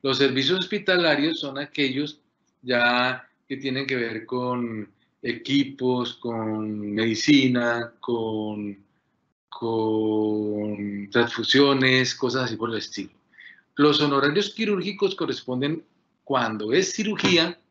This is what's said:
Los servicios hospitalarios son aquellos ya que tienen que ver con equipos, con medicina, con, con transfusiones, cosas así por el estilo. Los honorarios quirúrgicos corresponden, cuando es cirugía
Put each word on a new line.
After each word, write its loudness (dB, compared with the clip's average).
Los 0
servicios 2
hospitalarios 0
son -8
aquellos -4
ya 2
que -6
tienen -4
que -2
ver -4
con -4
equipos, -2
con -4
medicina, 2
con, -4
con -2
transfusiones, 4
cosas -2
así -4
por -4
el -4
estilo. -8
Los 4
honorarios 2
quirúrgicos -2
corresponden, -4
cuando -2
es 2
cirugía 0